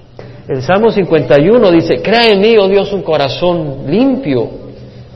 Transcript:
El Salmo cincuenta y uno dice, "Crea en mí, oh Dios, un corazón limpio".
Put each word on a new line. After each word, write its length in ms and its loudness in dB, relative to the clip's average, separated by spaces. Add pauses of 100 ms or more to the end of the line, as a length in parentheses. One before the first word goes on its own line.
(480)
El 140 -4
Salmo 280 2
cincuenta 500 2
y 80 2
uno 220 4
dice, 300 2
"Crea 300 0
en 100 2
mí, 160 4
oh 120 4
Dios, 240 0
un 100 -4
corazón 840 -2
limpio". 640 -2 (680)